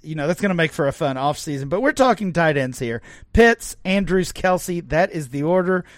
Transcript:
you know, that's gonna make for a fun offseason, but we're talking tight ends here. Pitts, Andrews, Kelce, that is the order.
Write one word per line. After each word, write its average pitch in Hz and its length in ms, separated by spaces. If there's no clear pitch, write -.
you 156 140
know, 156 120
that's 170 140
gonna 196 120
make 165 180
for 147 160
a 143 60
fun 143 220
offseason, 143 540
but 185 120
we're 285 100
talking 233 420
tight 160 240
ends 127 220
here. 117 220
Pitts, 233 420
Andrews, 185 460
Kelce, 180 580
that 180 220
is 156 180
the 139 140
order. 180 420